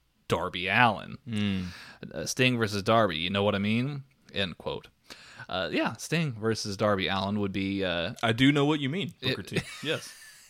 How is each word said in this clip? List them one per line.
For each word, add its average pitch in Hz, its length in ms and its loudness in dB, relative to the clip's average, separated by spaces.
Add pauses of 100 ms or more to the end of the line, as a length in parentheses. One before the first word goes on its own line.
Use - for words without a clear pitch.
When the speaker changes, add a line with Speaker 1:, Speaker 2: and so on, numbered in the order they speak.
(280)
Speaker 1:
Darby 90 400 -2
Allin. 101 500 2 (100)
Speaker 2:
Mm. 104 380 -2 (480)
Speaker 1:
Uh, 80 120 -6
Sting 127 320 4
versus 101 260 0
Darby, 110 340 4
you 85 120 -2
know 101 140 2
what 101 120 4
I 98 40 0
mean? 123 440 0 (300)
End 95 240 -4
quote. - 300 -8 (640)
Uh, 92 220 -2
yeah, 277 220 0
Sting 156 400 -2
versus 107 440 -2
Darby 101 300 2
Allin 98 320 0
would 101 120 0
be, 98 320 0
uh, 87 300 -2 (100)
Speaker 2:
I 117 80 2
do 127 200 6
know 143 140 4
what 151 140 2
you 135 100 -2
mean, 156 320 -4
Speaker 1:
it 127 140 -2
Speaker 2:
Booker 98 80 -6
T. - 180 -4 (100)
Speaker 1:
<laughs> - 120 -14
Speaker 2:
Yes. - 360 -6 (300)